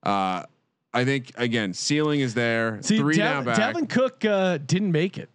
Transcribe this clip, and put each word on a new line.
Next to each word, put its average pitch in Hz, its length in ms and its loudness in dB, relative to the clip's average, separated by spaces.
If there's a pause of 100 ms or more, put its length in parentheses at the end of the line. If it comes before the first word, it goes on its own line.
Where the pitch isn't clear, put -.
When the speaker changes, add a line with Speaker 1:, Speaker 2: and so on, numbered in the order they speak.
Speaker 1:
Uh, 95 420 -2 (500)
I 123 100 2
think 131 320 -2
again, 117 360 0
ceiling 147 480 0
is 123 140 -2
there. 113 480 0
Speaker 2:
See, 214 160 0
Speaker 1:
Three 147 180 2
Speaker 2:
Dal-, 196 260 2
Speaker 1:
down - 40 -6
back. 208 280 2
Speaker 2:
Dalvin 320 140 -4
Cook, 254 360 -2
uh, 190 340 2
didn't 175 340 0
make 160 260 0
it 113 160 -14